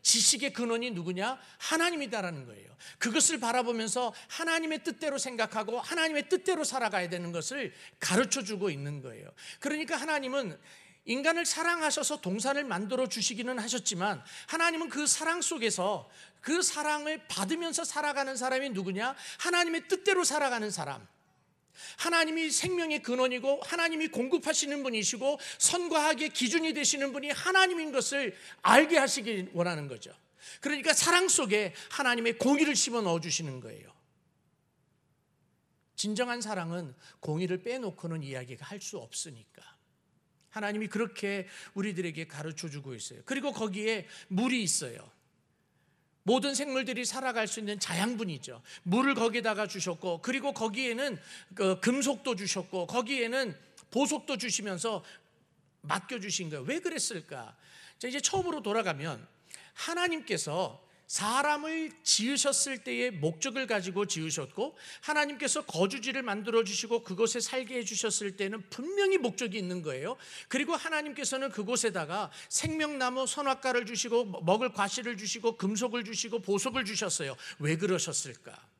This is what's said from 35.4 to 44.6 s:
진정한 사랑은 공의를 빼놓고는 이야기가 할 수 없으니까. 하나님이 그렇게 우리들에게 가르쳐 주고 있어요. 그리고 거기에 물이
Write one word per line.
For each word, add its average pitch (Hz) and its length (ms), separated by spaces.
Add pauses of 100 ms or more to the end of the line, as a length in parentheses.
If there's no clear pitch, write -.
진정한 240 440
사랑은 175 540 (240)
공의를 180 440
빼놓고는 175 600
이야기가 127 420
할 202 140
수 - 200
없으니까. - 720 (800)
하나님이 208 340
그렇게 202 600 (260)
우리들에게 175 540
가르쳐 151 420
주고 139 240
있어요. 117 320
그리고 269 260
거기에 214 560 (200)
물이 240 340